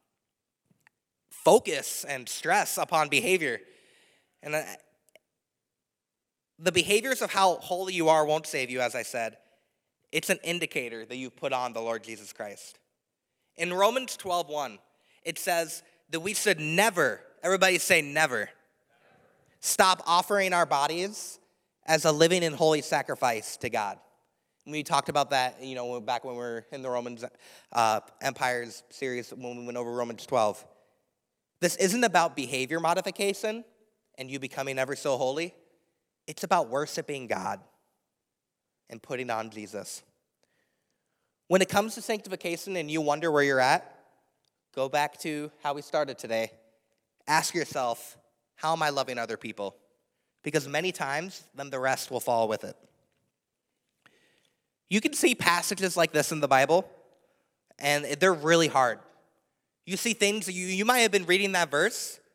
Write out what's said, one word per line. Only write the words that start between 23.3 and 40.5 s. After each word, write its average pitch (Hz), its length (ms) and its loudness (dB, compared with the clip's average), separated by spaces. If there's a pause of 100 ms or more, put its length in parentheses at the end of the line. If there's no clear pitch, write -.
to 123 120 -4
God. 104 300 -4 (640)
And 143 80 -12
we 151 80 -4
talked 147 280 0
about 143 200 0
that, 127 320 0
you 131 140 -10
know, 123 260 -6
back 120 220 -4
when 127 100 -10
we 120 60 -10
were 117 320 -8
in 139 100 -12
the 131 80 -8
Romans, 120 340 -6 (480)
uh, 110 280 4 (220)
Empires 123 680 -4
series, 123 420 -6
when 123 240 -12
we 120 100 -14
went 123 120 -8
over 120 140 -6
Romans 120 340 -6
twelve. 110 400 0 (920)
This 175 160 0
isn't 196 280 2
about 170 320 4
behavior 131 440 -4
modification 196 840 -2 (540)
and 131 140 -12
you 135 80 -6
becoming 135 400 -6
ever 131 160 -2
so 139 200 -2
holy. 139 380 -2 (720)
It's - 180 -14
about 170 260 2
worshiping 143 580 -4
God 101 360 -4 (1300)
and 113 120 -16
putting 127 280 -8
on 110 220 -4
Jesus. 104 500 -12 (1500)